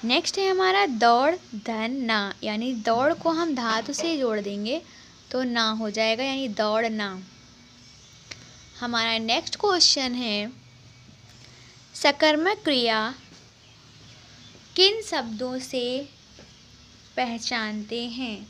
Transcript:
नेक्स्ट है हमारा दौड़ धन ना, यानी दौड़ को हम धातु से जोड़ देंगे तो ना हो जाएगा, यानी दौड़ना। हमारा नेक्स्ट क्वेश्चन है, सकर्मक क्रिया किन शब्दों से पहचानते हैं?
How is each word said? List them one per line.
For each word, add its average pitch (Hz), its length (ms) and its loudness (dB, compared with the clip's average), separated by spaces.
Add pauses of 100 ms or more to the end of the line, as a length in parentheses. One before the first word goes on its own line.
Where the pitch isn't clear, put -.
नेक्स्ट 269 340 0
है 392 120 2
हमारा 381 360 4
दौड़ 240 480 4 (200)
धन 220 380 -4
ना, 220 420 -2 (100)
यानी 220 300 -4
दौड़ 240 400 2
को 330 160 -2
हम 330 240 0
धातु 226 380 -2
से 320 260 -2
जोड़ 226 220 0
देंगे 208 420 -4 (480)
तो 254 120 -2
ना 233 280 0
हो 220 200 -2
जाएगा, 220 340 0
यानी 269 240 -4
दौड़ना। 214 760 -2 (1600)
हमारा 226 380 0
नेक्स्ट 233 380 -2
क्वेश्चन 302 580 2
है, 226 380 -2 (1400)
सकर्मक 311 720 4
क्रिया 233 500 0 (1600)
किन 415 260 6
शब्दों 254 560 -4
से 254 500 -4 (1080)
पहचानते 226 920 -4
हैं? 226 420 -8